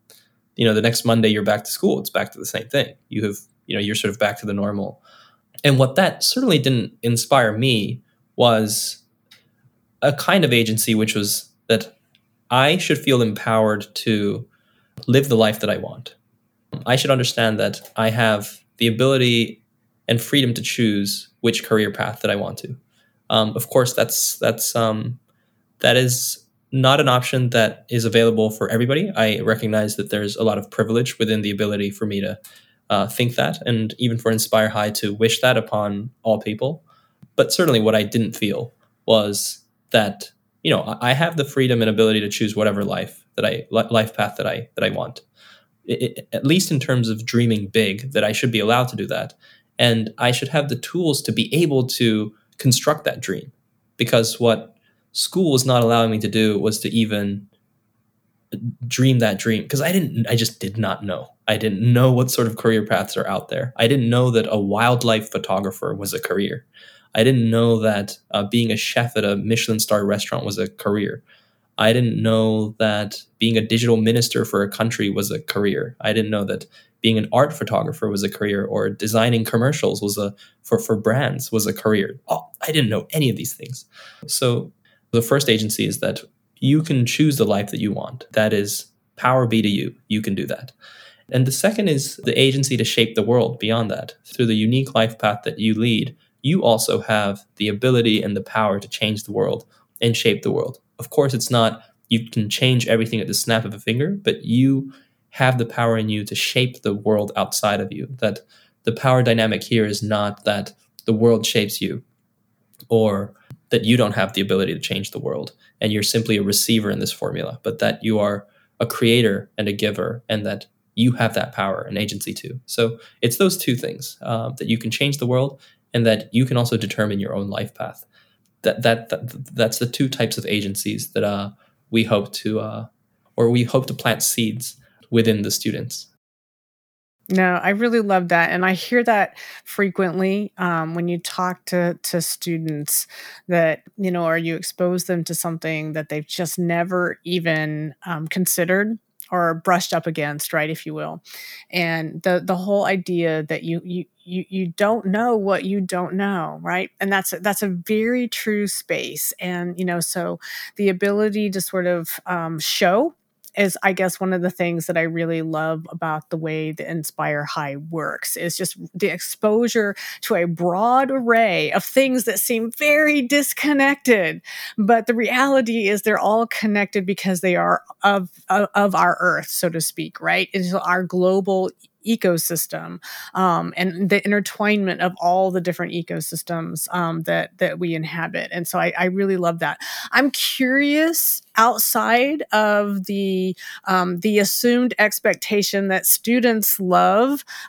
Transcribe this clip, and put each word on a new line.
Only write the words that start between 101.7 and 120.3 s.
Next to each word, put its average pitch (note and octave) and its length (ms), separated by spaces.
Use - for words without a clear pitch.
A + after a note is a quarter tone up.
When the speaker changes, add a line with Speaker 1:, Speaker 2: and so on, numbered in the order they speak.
Speaker 1:
you A2 220
can G#2 180
change B2+ 380
everything A2+ 340
at F2+ 60
the G2+ 80
snap A2+ 320
of G2+ 80
a G#2 60
finger, C3+ 320
but - 320
you C3+ 480
have B2+ 280
the A#2 80
power A2+ 320
in A2 100
you G#2+ 160
to G#2 100
shape B2+ 460
the G2+ 140
world G#2 420
outside G2+ 440
of F#2 120
you. - 160
That G#2 200
the A#2 80
power B2+ 300
dynamic A2+ 400
here A2+ 220
is G#2 180
not G#2 420
that G2+ 280
the A2+ 80
world A2+ 320
shapes - 380
you, - 200
or G#2 460
that A#2 140
you A#2 120
don't G#2+ 180
have G2 200
the F#2+ 60
ability G2 320
to E2 80
change G2 300
the - 80
world - 340
and G#2+ 120
you're G#2 120
simply A2+ 320
a G2+ 60
receiver G#2 480
in G2+ 100
this G2+ 120
formula, - 520
but - 160
that A2 220
you G#2+ 180
are G2+ 260
a A2 60
creator A2+ 720
and G#2 100
a G2+ 40
giver, G2+ 560
and G#2+ 180